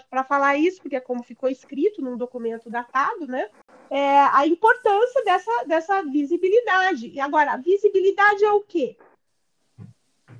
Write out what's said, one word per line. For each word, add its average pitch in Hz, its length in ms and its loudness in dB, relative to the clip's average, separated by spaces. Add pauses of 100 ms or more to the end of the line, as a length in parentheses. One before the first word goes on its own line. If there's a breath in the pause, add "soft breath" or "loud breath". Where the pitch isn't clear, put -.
pra 262 140 -4
falar 277 340 0
isso, 359 240 0
porque 285 140 -8
é 254 40 -4
como 247 240 -8
ficou 262 260 -6
escrito 285 520 -4
num 247 160 -8
documento 233 520 -8
datado, 262 580 -4
né? 285 220 -6 (400)
É, 277 300 2 (120)
a 277 160 4
importância 453 760 2
dessa, 381 420 0
dessa 330 380 -2
visibilidade. 349 1080 0
E 277 100 -12
agora, 285 340 0
a - 40 -6
visibilidade 392 840 2
é 427 80 4
o 415 100 2
quê? 294 360 -6 (1400)